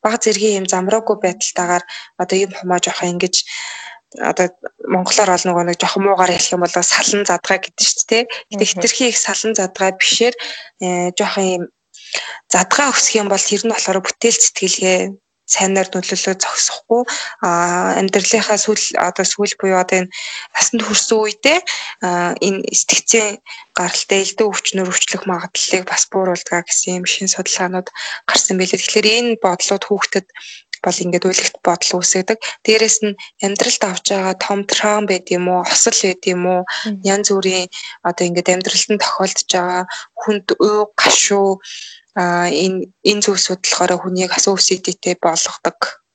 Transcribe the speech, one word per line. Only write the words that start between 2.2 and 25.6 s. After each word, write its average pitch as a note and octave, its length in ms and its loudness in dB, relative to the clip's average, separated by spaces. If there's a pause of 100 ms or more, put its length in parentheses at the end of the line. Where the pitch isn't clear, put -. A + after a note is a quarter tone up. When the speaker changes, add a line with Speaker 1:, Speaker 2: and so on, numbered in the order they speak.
Speaker 1:
юм G3 120 0
хумаа F3+ 320 -2
жоохон F3 320 -2
ингэж F3+ 320 0 (720)
одоо - 320 0 (400)
монголоор F#3+ 400 2
бол F3 160 2
нөгөө F3 240 2
нэг E3+ 80 -2
жоохон - 240 0
муугаар F#3 320 4
хэлэх - 160 0
юм F3+ 160 0
бол - 80 -2
салан G3+ 480 2
задгаа F#3 400 0
гэдэг - 240 -2
шүү - 240 -2
дээ. A3+ 120 4 (280)
Гэтэ G#3 80 -6
Speaker 2:
Мгм. G#3 160 2
Speaker 1:
хэтэрхий G#3+ 320 0
их A3 80 0
салан G#3+ 400 0
задгаа F#3+ 400 0
бишээр, A#3 400 2 (480)
э, F3+ 320 -2
жоохон G3 320 0
юм F3+ 160 -2 (880)
задгаа F#3+ 400 2
өсөх - 320 0
юм G3 80 0
бол F#3+ 80 2
тэр - 240 0
нь A3+ 80 2
болохоор F#3+ 320 0
бүтээл - 320 2
сэтгэлгээ F#3 640 2 (480)
сайнаар F#3+ 480 2
нөлөөлөө F#3 480 -2
зогсохгүй, - 600 0 (400)
а, F3 560 2
амьдралынхаа G3 600 2
сүүл, - 400 0
одоо F3+ 280 0
сүүл - 320 -2
буюу F#3 200 2
одоо F#3 240 2
энэ F#3 80 -8 (440)
насанд - 280 0
хүрсэн G#3+ 360 2
үедээ, G#3+ 400 2 (440)
а, F3 360 0
энэ F#3+ 320 0
сэтгцийн - 680 0 (360)
гаралтай F#3+ 520 0
элдв G#3+ 200 0
өвчнөр F#3+ 440 -2
өвчлөх - 360 -2
магадлалыг F#3 640 -2